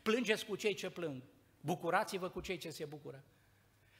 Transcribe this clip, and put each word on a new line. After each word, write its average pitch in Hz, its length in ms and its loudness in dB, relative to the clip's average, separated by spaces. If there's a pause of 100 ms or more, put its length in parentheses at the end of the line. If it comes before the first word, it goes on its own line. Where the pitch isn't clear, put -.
"Plângeți 220 440 4
cu 202 100 -2
cei 202 180 2
ce 185 160 -4
plâng, 151 320 -4 (400)
bucurați-vă 175 680 2
cu 185 120 -6
cei 185 160 -4
ce 165 120 -6
se 151 160 -6
bucură." 139 380 -12 (760)